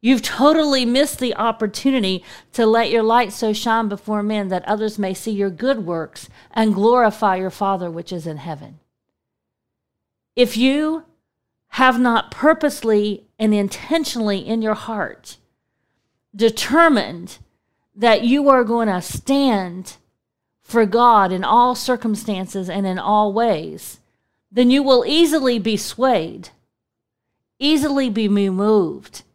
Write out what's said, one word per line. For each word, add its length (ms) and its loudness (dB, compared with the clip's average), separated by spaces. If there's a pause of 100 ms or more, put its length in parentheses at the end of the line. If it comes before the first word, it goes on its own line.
You've 220 2
totally 600 2
missed 360 0
the 160 -4
opportunity 880 -2 (300)
to 120 0
let 240 2
your 140 2
light 280 2
so 220 -2
shine 340 -2
before 360 -6
men 240 -4
that 200 -4
others 300 -4
may 160 -2
see 160 -10
your 220 -2
good 340 -4
works 420 -8 (220)
and 240 0
glorify 640 2
your 160 -6
Father 400 -4
which 200 -12
is 140 -8
in 120 -8
heaven. 420 -14 (1600)
If 220 2
you 460 0 (640)
have 320 2
not 320 0
purposely 960 0 (100)
and 160 2
intentionally 880 -2
in 240 -4
your 100 0
heart 640 -10 (960)
determined 1000 2 (580)
that 280 4
you 260 2
are 140 6
going 240 -2
to 160 -2
stand 960 -2 (680)
for 240 0
God 440 4
in 120 -4
all 320 2
circumstances 960 -6
and 160 -4
in 100 -4
all 340 0
ways, 680 -4 (560)
then 140 4
you 140 4
will 200 4
easily 540 2
be 180 -2
swayed, 720 -2 (1080)
easily 500 0
be 220 -2
moved 920 0 (120)